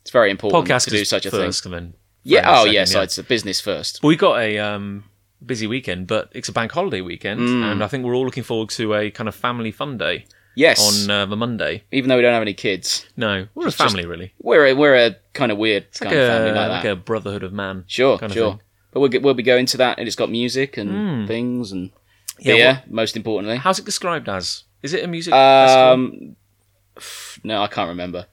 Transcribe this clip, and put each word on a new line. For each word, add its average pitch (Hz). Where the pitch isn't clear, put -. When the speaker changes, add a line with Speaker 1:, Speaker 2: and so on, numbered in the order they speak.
Speaker 1:
It's -
very 113
important 104
Speaker 2:
Podcast 127
Speaker 1:
to -
do 107
Speaker 2:
is 101
Speaker 1:
such 98
a 98
Speaker 2:
first 92
Speaker 1:
thing. 92
Speaker 2:
and 87
then 87
Speaker 1:
Yeah, -
Speaker 2:
friends -
Speaker 1:
oh, 123
Speaker 2:
second, 107
Speaker 1:
yeah, 98
so 95
Speaker 2:
yeah. -
Speaker 1:
it's -
a -
business 104
first. 85
Speaker 2:
But 147
we 165
got 156
a, 107
um, 101
busy 120
weekend, 98
but 107
it's -
a 104
bank 113
holiday 165
weekend, 95
Speaker 1:
Mm. 120
Speaker 2:
and 104
I 101
think 131
we're 120
all 131
looking 123
forward 110
to 107
a 107
kind 110
of 98
family 120
fun 143
day 80
Speaker 1:
Yes. 107
Speaker 2:
on, 101
uh, 101
the 104
Monday. 104
Speaker 1:
Even 131
though 127
we 123
don't 120
have 117
any 104
kids. -
Speaker 2:
No, 104
we're 330
Speaker 1:
It's -
Speaker 2:
a -
Speaker 1:
just 131
Speaker 2:
family, 87
really. 85
Speaker 1:
We're 160
a, 131
we're 143
a 117
kind 123
of 101
weird 107
Speaker 2:
It's -
Speaker 1:
kind 196
Speaker 2:
like 143
Speaker 1:
of 123
family 113
Speaker 2:
a, 107
Speaker 1:
like 95
that. 92
Speaker 2:
like 87
a 101
brotherhood 101
of 92
man 95
Speaker 1:
Sure, 127
Speaker 2:
kind 104
of -
Speaker 1:
sure. 113
Speaker 2:
thing. 101
Speaker 1:
But 127
we'll, 139
g-, 123
we'll 135
be 120
going 123
to -
that, 127
and 117
it's 107
got -
music 120
and 101
Speaker 2:
Mm. 127
Speaker 1:
things 117
and 92
Speaker 2:
Yeah, -
Speaker 1:
beer, 120
Speaker 2:
what -
Speaker 1:
most 113
importantly. 110
Speaker 2:
How's 185
it 196
described 170
as? 92
Is 139
it 151
a -
music 170
festival? 131
Speaker 1:
Um, -
no, 107
I 104
can't 101
remember. 87